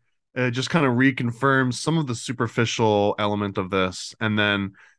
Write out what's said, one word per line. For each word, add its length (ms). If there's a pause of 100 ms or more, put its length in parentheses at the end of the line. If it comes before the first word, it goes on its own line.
(380)
uh, 140
just 180
kinda 180
reconfirms 840
some 240
of 80
the 80
superficial 1040
element 400
of 140
this, 480
and 180
then 360 (260)